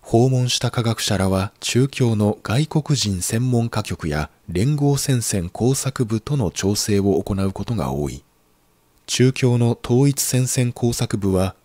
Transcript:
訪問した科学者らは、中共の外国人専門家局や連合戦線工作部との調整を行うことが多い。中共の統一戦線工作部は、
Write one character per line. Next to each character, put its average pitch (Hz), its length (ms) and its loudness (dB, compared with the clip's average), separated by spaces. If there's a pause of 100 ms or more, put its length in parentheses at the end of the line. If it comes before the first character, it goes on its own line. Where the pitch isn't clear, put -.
訪 120 280 4
問 127 200 0
し - 80 -2
た 120 140 -2
科 123 100 -2
学 113 200 -2
者 98 180 0
ら 95 100 2
は、 95 300 0
中 127 280 0
共 120 280 0
の 104 260 2
外 127 240 0
国 147 320 -2
人 95 240 -2
専 123 300 -2
門 117 180 0
家 107 140 -4
局 85 260 -6
や 76 220 -4 (180)
連 104 260 0
合 143 220 2
戦 131 240 0
線 90 280 -4
工 127 260 0
作 - 280 -4
部 110 160 -2
と 143 160 -4
の 110 140 0
調 98 240 -2
整 101 260 0
を 98 220 2
行 104 140 -2
う 95 180 -2
こ 101 100 -8
と 120 120 -4
が 67 160 -2
多 69 180 -2
い。 64 140 -12 (840)
中 127 260 2
共 123 280 2
の 117 200 2
統 131 300 2
一 - 140 -2
戦 127 240 0
線 123 260 0
工 120 200 0
作 120 260 -4
部 98 120 0
は、 92 220 2 (120)